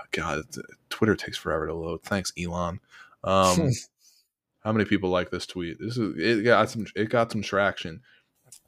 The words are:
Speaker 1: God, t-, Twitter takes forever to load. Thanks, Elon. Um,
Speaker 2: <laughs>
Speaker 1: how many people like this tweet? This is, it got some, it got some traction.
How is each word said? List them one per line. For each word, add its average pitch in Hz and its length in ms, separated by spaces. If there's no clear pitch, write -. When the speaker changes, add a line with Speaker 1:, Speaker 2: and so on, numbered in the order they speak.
Speaker 1:
God, 78 400
t-, - 100
Twitter 104 260
takes - 220
forever 78 300
to 78 60
load. 82 300
Thanks, 98 340
Elon. 87 440
Um, 95 480
Speaker 2:
<laughs> - 480
Speaker 1:
how 107 100
many 107 100
people 95 260
like 90 200
this 87 160
tweet? 85 340
This 117 180
is, 101 200
it 104 260
got 110 260
some, 107 160
it 107 140
got 117 220
some 107 100
traction. 95 600